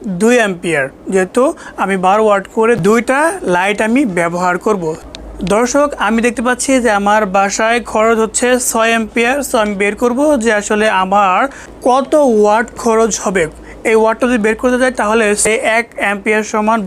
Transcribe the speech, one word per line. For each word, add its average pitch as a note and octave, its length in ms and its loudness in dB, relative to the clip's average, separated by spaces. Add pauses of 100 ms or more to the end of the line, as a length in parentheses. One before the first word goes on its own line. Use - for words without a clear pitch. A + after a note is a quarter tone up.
দুই G#3 300 2
অ্যাম্পিয়ার, F3 520 -2 (200)
যেহেতু F#3+ 460 0 (220)
আমি G3 200 -2
বারো F#3+ 280 2
ওয়াট G3+ 300 2
করে A3+ 220 2
দুইটা A#3+ 560 0 (100)
লাইট F#3+ 380 0
আমি A#3+ 240 0
ব্যবহার F3 540 -2
করব। F3+ 360 -2 (500)
দর্শক, B3 540 0
আমি A3 240 0
দেখতে A#3 200 -2
পাচ্ছি B3 380 0
যে A#3 100 0
আমার G#3 360 2
বাসায় G3 540 0
খরচ A3 380 0
হচ্ছে B3 420 0
ছয় A3+ 280 0
অ্যাম্পিয়ার। A3+ 520 0
So, B3+ 160 -4
আমি G#3 180 0
বের G3+ 220 -2
করব C4+ 400 0
যে A3+ 160 0
আসলে G#3+ 380 0
আমার G3 580 2 (340)
কত C4 320 2
ওয়াট A3 520 4 (120)
খরচ A3+ 420 0
হবে। F#3 260 0 (380)
এই A3+ 100 2
ওয়াটটা A3 320 2
যদি B3 120 0
বের G#3+ 160 0
করতে B3 240 0
যাই, B3+ 140 0
তাহলে A3 440 0
সে G#3+ 180 0
এক A#3 420 -2
অ্যাম্পিয়ার G#3 460 -2
সমান G#3+ 440 -2